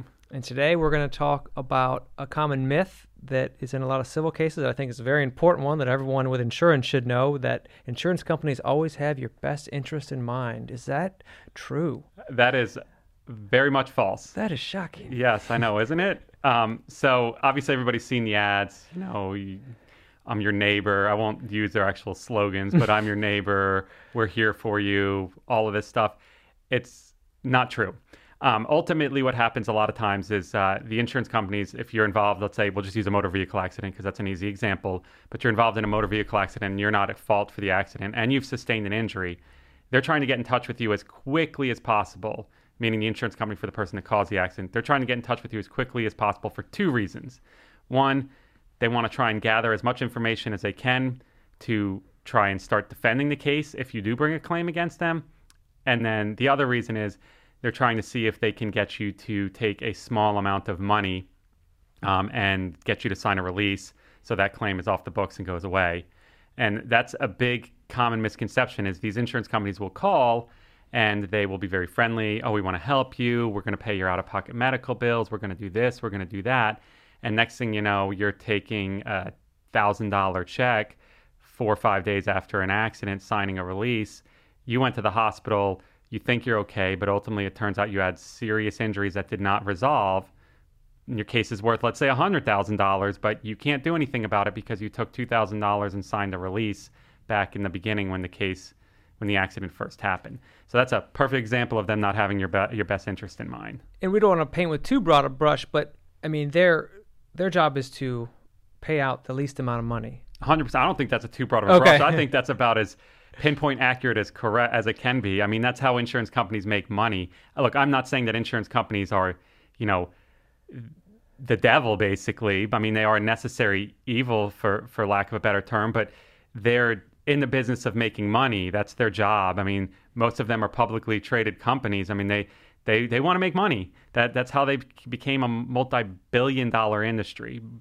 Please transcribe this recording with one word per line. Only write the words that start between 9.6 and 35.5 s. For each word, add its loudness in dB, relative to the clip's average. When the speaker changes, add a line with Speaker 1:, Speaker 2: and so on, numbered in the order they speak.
Speaker 1:
interest -6
in -6
mind. -6
Is -12
that -4
true? -6
Speaker 2:
That 4
is 0
very 2
much 0
false. 0
Speaker 1:
That -4
is -6
shocking. -10
Speaker 2:
Yes, 0
I 0
know, 2
isn't 0
it? -2
Um, 2
so 2
obviously 2
everybody's 0
seen -2
the -2
ads, 0
you -10
know, -6
you, -8
"I'm -2
your 2
neighbor." 2
I 2
won't -2
use -2
their 2
actual -6
slogans, -2
but, 6
"I'm 4
your 0
Speaker 1:
<laughs> 0
Speaker 2:
neighbor," 0
"We're 0
here 0
for -2
you," 0
all 2
of -4
this -2
stuff. 0
It's -4
not 2
true. -4
Um, 2
ultimately, 2
what 2
happens 0
a 0
lot 2
of -4
times -2
is, -2
uh, 2
the -4
insurance -2
companies, -2
if -12
you're 4
involved, 2
let's -4
say, 2
we'll -4
just -6
use 0
a 0
motor 2
vehicle -2
accident -6
'cause -16
that's -6
an -4
easy -4
example, -2
but -12
you're 4